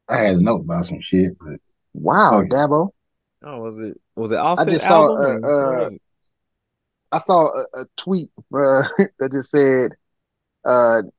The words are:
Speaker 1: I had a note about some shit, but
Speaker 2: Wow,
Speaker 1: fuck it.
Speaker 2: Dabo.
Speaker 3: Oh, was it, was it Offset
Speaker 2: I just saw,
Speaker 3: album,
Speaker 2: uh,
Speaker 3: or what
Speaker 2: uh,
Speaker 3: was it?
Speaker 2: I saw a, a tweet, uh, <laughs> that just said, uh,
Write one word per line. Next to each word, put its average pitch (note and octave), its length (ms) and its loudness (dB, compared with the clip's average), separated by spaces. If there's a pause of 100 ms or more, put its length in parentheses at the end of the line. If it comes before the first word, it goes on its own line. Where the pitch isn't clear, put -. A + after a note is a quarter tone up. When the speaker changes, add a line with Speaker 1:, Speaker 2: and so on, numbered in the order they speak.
Speaker 1:
I C3 100 -2
had G#2 200 2
a F2 40 4
note G#2 200 0
about E2+ 240 -4
some E2 140 -10
shit, F#2 380 -2
but D2+ 220 -16 (340)
Speaker 2:
Wow, C3+ 380 2
Speaker 1:
fuck G2 140 2
it. - 40 -12
Speaker 2:
Dabo. D3 380 0 (560)
Speaker 3:
Oh, C#3 160 -14
was A2+ 180 -12
it, A2 220 -12 (160)
was A2+ 160 -6
it - 80 0
Offset F3 280 0
Speaker 2:
I F#3+ 40 0
just D#3 160 -2
saw, E3 200 6
Speaker 3:
album, C#3 360 -2
Speaker 2:
uh, C3 40 -2
Speaker 3:
or C#3+ 200 0
what B2+ 120 -2
Speaker 2:
uh, A2+ 40 -4
Speaker 3:
was G#2 100 -8
it? - 80 -20 (1120)
Speaker 2:
I C3+ 40 -2
saw E3+ 300 2
a, C3 340 -8
a - 20 -14 (140)
tweet, F3 320 -4 (240)
uh, C#3+ 380 2
<laughs> - 60 0 (200)
that C3+ 140 -4
just C3+ 180 -8
said, C3 400 2 (720)
uh, A#2+ 380 4 (160)